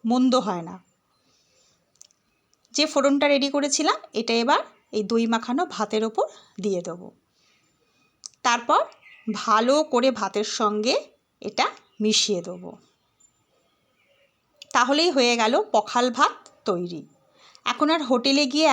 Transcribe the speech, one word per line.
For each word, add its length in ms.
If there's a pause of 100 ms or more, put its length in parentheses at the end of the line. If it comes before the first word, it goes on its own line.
মন্দ 300 (120)
হয় 220
না। 60 (2000)
যে 140
ফোড়নটা 400
রেডি 220
করেছিলাম 480 (160)
এটা 200 (100)
এবার 180 (300)
এই 120
দই 240
মাখানো 360 (120)
ভাতের 280
ওপর 220 (360)
দিয়ে 200
দেবো। 260 (1400)
তারপর 380 (640)
ভালো 320 (180)
করে 180
ভাতের 360 (100)
সঙ্গে 380 (460)
এটা 240 (340)
মিশিয়ে 420
দেবো। 300 (2000)
তাহলেই 380
হয়ে 240
গেল 180 (180)
পখাল 400
ভাত 220 (320)
তৈরি। 360 (640)
এখন 300
আর 80
হোটেলে 420
গিয়ে 280